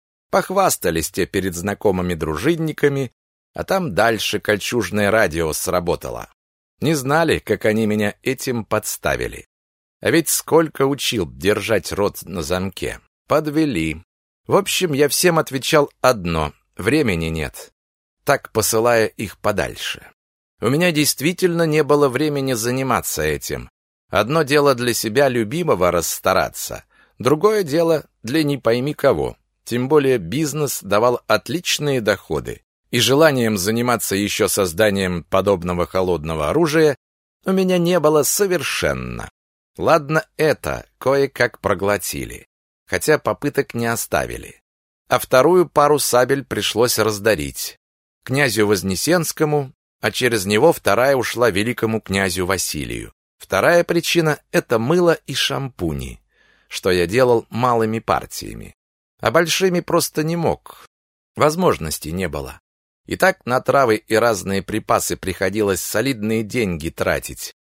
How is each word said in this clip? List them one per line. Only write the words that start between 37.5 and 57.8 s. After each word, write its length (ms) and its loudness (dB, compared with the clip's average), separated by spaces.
меня 260 2
не 220 2
было 240 4
совершенно. 1080 -2
Ладно, 480 0
это 480 -2
кое-как 640 -2
проглотили, 840 -4
хотя 320 0
попыток 560 -4
не 120 -4
оставили. 760 -6
А 120 2
вторую 500 4
пару 300 4
сабель 440 2
пришлось 560 0
раздарить. 800 -2
Князю 420 2
Вознесенскому, 1040 0
а 100 -2
через 340 0
него 280 6
вторая 420 2
ушла 340 2
великому 520 0
князю 440 -2
Василию. 680 -4
Вторая 460 2
причина — 560 0
это 280 0
мыло 340 4
и 80 -8
шампуни, 880 -4
что 240 -2
я 160 2
делал 420 2
малыми 500 0